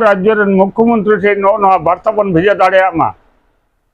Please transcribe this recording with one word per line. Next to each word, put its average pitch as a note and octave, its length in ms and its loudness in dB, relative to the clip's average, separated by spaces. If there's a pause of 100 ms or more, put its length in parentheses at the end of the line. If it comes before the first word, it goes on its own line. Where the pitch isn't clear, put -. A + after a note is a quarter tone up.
ᱨᱟᱡᱽᱡᱚ G3+ 340 2
ᱨᱮᱱ G3+ 220 0
ᱢᱩᱠᱠᱷᱚᱢᱚᱱᱛᱨᱤ G#3+ 640 0
ᱴᱷᱮᱱ G3+ 200 -2
ᱱᱚᱜᱼᱚ G3 180 0
ᱱᱚᱣᱟ F#3+ 200 2
ᱵᱟᱨᱛᱟ F3 340 -2
ᱵᱚᱱ G3+ 200 -2
ᱵᱷᱮᱡᱟ F#3 220 2
ᱫᱟᱲᱮᱭᱟᱜ F#3 400 0
ᱢᱟ, C3 200 -2 (800)